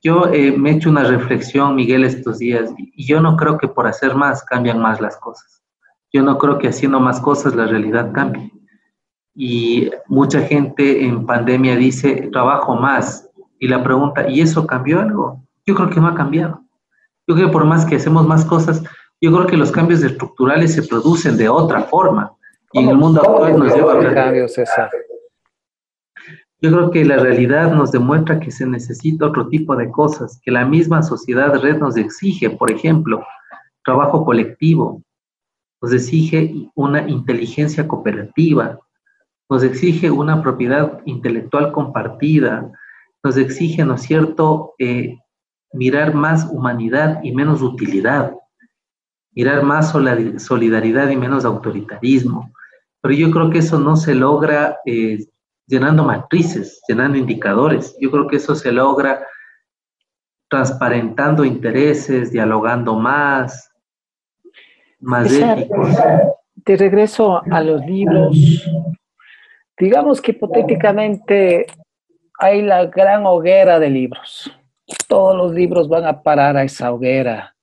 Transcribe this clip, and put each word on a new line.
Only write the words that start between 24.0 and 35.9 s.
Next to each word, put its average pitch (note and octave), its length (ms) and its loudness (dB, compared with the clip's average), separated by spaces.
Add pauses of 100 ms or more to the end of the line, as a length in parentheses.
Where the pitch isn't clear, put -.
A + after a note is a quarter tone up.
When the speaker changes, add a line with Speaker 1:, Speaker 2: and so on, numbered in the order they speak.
Speaker 2:
cambios, C3 420 0
Speaker 1:
ver B2 120 -2
Speaker 2:
César? A2+ 240 -4 (1700)
Speaker 1:
Yo D#3+ 100 4
creo F3 180 4
que E3+ 140 2
la C#3 140 4
realidad B2+ 560 2
nos D3 180 2
demuestra D#3 480 2
que - 100 -10
se - 160 -8
necesita C3+ 600 -4
otro B2+ 220 -4
tipo D#3 260 -2
de A#2+ 160 -4
cosas, - 500 -4
que B2 100 -4
la B2 140 0
misma D#3+ 380 2
sociedad C3+ 580 0
red D3 160 0
nos C3+ 200 -2
exige, A2+ 520 -4
por A2 220 -4
ejemplo, D#3+ 520 -2 (600)
trabajo C#3+ 400 0
colectivo, B2 800 0 (800)
nos A#2+ 120 -2